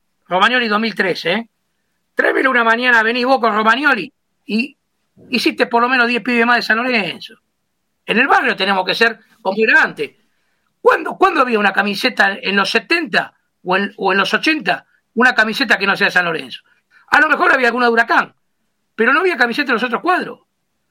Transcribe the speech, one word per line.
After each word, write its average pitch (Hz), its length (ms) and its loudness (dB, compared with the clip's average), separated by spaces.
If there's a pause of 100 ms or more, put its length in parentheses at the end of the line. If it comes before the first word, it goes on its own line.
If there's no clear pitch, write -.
(260)
Romagnoli 226 420 0
dos 208 120 0
mil 220 140 -4
trece, 180 380 -2
¿eh? 233 160 -6 (680)
Tráemelo 277 360 2
una 240 140 2
mañana, 233 380 4
venís 240 220 0
vos 262 160 2
con 220 140 0
Romagnoli, 226 580 0 (340)
y 226 300 -6 (540)
hiciste 254 360 -2
por 233 160 0
lo 240 60 0
menos 247 200 0
diez 240 140 -4
pibes 240 240 0
más 240 100 2
de 220 60 -2
San 220 160 -2
Lorenzo. 226 560 -4 (680)
En 190 140 -2
el 254 80 2
barrio 311 300 0
tenemos 190 280 0
que 180 100 -2
ser 233 260 0 (200)
como 190 220 -4
era 277 200 4
antes. 151 280 -6 (680)
¿Cuándo, 453 360 0
cuándo 359 260 0
había 240 160 0
una 202 140 2
camiseta 202 720 0
en 190 140 -2
los 196 140 0
setenta 233 640 -4 (280)
o 180 140 -2
en, 196 200 -4
o 190 160 -2
en 196 60 2
los 196 160 0
ochenta? 233 520 -2 (280)
Una 247 200 2
camiseta 220 440 0
que 196 80 -2
no 190 100 0
sea 196 120 0
de - 20 0
San 180 140 2
Lorenzo. 151 380 -8 (460)
A - 120 4
lo 311 80 2
mejor 320 240 2
había 254 160 2
alguna 240 180 0
de 233 60 2
Huracán, 233 420 0 (600)
pero 226 180 2
no 302 80 2
había 349 160 0
camiseta 240 340 -2
en 247 40 2
los 214 100 -2
otros 247 180 -4
cuadros. 339 380 -4 (500)